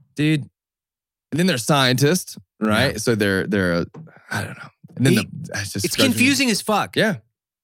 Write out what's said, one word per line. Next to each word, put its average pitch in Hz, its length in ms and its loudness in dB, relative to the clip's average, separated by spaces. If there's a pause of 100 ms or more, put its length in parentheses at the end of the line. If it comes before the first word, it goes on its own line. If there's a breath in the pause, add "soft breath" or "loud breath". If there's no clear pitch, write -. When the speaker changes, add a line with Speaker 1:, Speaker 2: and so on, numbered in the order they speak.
(160)
Speaker 1:
"Dude." 151 260 0 (920)
And 143 80 -2
then 185 80 2
they're 147 100 2
scientists, 135 800 2 (220)
right? 107 320 2
Speaker 2:
Yeah. 80 60 -8
Speaker 1:
So 113 180 0
they're, 98 320 0
they're, 92 260 0
uh, 85 120 0 (460)
I 104 120 -6
don't - 140 -12
know. - 120 -18 (260)
And 120 120 0
then 131 60 6
Speaker 2:
It, - 300 -2
Speaker 1:
the, - 160 -10
it's 101 140 -10
just 101 120 -4
Speaker 2:
it's - 100 -4
Speaker 1:
grudging. 262 180 2
Speaker 2:
confusing 254 380 2
as 185 100 -2
fuck. 170 340 -2
Speaker 1:
Yeah. 180 200 2 (480)